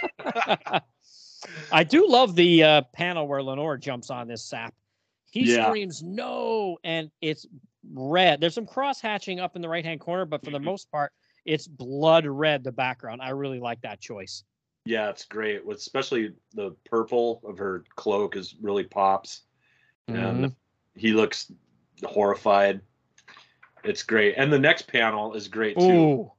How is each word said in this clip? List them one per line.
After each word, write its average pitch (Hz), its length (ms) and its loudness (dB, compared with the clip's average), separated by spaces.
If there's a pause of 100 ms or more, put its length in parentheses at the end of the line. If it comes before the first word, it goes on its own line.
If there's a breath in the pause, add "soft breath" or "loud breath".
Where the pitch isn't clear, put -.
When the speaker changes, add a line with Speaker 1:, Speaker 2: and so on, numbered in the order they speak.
(180)
Speaker 1:
<laughs> 214 640 -4 (920 loud breath)
I 165 120 6
do 330 240 6
love 240 260 6
the, 175 280 6
uh, 151 200 8 (100)
panel 170 340 -4
where 139 160 -4
Lenore 135 360 -4
jumps 123 320 -10
on 123 180 -8
this 117 160 -12
sap. 120 300 -12 (560)
He 240 240 4
Speaker 2:
Yeah. 220 140 4
Speaker 1:
screams, 190 340 -4
"No!" 226 840 -4
and 165 260 -4 (100)
it's 156 260 -6 (460)
red. 147 480 4
There's 165 140 0
some 226 120 -6
cross-hatching 214 760 -6
up 180 160 -6
in 175 60 -8
the 165 60 -8
right-hand 160 320 -6
corner, 180 260 -4
but 147 180 -8
for 147 60 -10
the 143 80 -6
Speaker 2:
Mm-hmm. 143 80 -8
Speaker 1:
most 190 240 -8
part, 147 220 -4 (320)
it's 156 240 -4
blood 147 580 2
red, 143 380 -2
the 127 80 -8
background. 127 500 -6
I 131 80 -8
really 135 300 -6
like 120 220 -8
that 113 180 -12
choice. - 440 -14 (420)
Speaker 2:
Yeah, 110 240 -2
it's - 140 -14
great. 107 420 -6
With, 104 120 -8
especially 117 540 -4 (220)
the 101 160 -6 (140)
purple 117 600 0
of 101 140 -14
her 95 260 -6 (120)
cloak 101 400 -2
is 92 240 -10
really 101 240 -2
pops. - 580 -2 (680)
And 117 80 -6
Speaker 1:
Mm-hmm. 120 300 -2 (480)
Speaker 2:
he 110 180 0
looks - 380 0 (540)
horrified. 101 760 2 (1000 soft breath)
It's 107 220 -6
great. 107 320 2
And 139 160 2
the 143 60 4
next 151 280 2
panel 110 480 -2
is 101 140 -10
great, 107 280 -2
too. 180 160 6
Speaker 1:
Ooh. 151 460 4